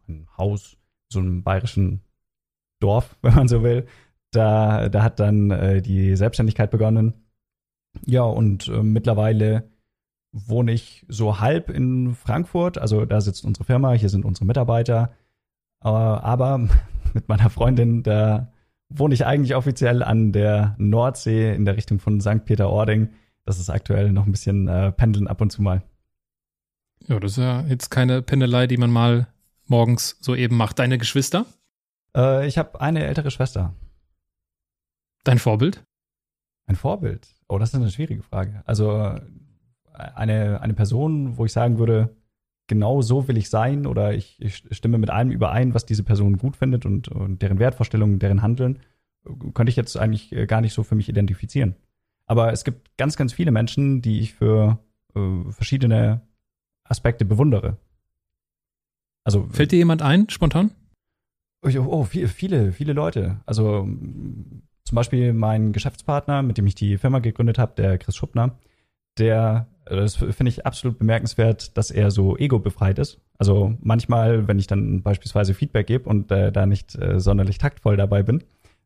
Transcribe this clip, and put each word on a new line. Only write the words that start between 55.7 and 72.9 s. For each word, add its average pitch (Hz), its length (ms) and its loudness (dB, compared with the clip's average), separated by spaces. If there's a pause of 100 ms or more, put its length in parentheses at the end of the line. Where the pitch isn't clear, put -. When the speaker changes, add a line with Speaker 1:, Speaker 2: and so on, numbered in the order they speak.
Speaker 1:
Aspekte 120 400 -2
bewundere. 107 520 0 (1500)
Also 101 260 0
Speaker 2:
Fällt 147 220 0
dir 180 60 4
jemand 165 240 2
ein, 170 280 4
spontan? 170 400 0 (920)
Speaker 1:
Oh, 135 160 0
oh, 135 320 -2
vi-, 175 180 -4
viele, 120 440 -2
viele 147 200 -6
Leute. 104 540 -4
Also, 107 380 -2
mm, 101 800 -12 (220)
zum - 120 -2
Beispiel 123 360 0
mein 110 400 0
Geschäftspartner, 143 680 -4
mit 123 160 -2
dem 101 80 2
ich 98 80 2
die 101 240 -2
Firma 131 220 0
gegründet 113 380 0
habe, 120 180 0
der 95 220 2
Chris - 180 -6
Schuppner, 120 420 -4 (600)
der, 110 500 2 (180)
äh, - 100 -4
das 104 240 0
f-, - 140 -2
finde 127 160 0
ich - 160 -8
absolut - 320 -4
bemerkenswert, 113 800 0
dass 107 140 -2
er 101 200 2
so 95 260 2
ego-befreit 101 600 0